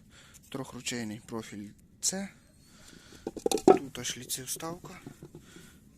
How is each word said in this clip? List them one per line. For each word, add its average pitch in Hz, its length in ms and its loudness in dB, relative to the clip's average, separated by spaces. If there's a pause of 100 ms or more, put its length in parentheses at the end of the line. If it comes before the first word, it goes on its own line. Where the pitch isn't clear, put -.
(500)
Трьохручейний 120 760 -4
профіль 110 440 -6 (320)
С. 190 280 0 (1400)
Тут - 340 10
аж 123 80 -4
шліців 123 380 -4
вставка. 170 560 -6 (960)